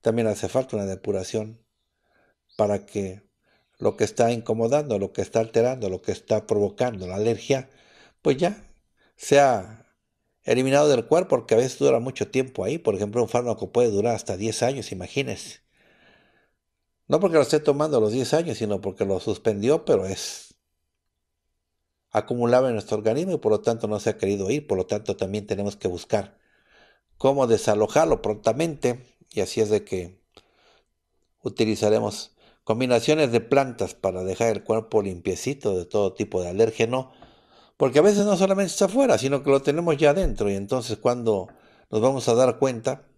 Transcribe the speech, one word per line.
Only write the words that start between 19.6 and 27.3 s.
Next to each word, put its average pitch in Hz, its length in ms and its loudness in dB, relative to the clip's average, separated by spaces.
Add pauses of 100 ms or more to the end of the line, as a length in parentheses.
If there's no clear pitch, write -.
pero 98 200 2
es - 500 -10 (1600)
acumulado 120 560 0
en 120 60 0
nuestro 107 240 -4
organismo 120 360 -2
y - 60 -4
por 110 120 0
lo 104 80 2
tanto 113 280 -2
no 107 120 -4
se 110 120 -2
ha - 60 -6
querido 98 320 -2
ir. 147 180 -4
Por 98 100 -2
lo 90 80 -2
tanto, 104 320 -6
también 101 300 -6
tenemos 101 280 -4
que - 140 -6
buscar 92 480 -6 (800)
cómo 139 280 2